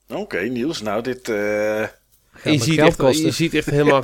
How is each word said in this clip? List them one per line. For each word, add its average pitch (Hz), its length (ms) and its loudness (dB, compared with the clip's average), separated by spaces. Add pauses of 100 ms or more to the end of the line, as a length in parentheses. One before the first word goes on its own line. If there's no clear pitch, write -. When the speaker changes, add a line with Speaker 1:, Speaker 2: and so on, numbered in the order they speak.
Speaker 1:
Oké, 170 300 -6
Niels. 123 420 -4
Nou, 107 220 -4
dit, 123 260 -8
eh, 104 540 -2 (500)
Speaker 2:
Gaat - 100 -20 (100)
Speaker 3:
Je 151 60 2
Speaker 2:
me 117 40 -2
Speaker 3:
ziet 156 100 0
Speaker 2:
geld 151 140 6
Speaker 3:
echt, 165 100 2
Speaker 2:
kosten. 151 280 2
Speaker 3:
je 160 60 2
ziet 160 220 -2
echt 151 160 -2
helemaal 143 340 4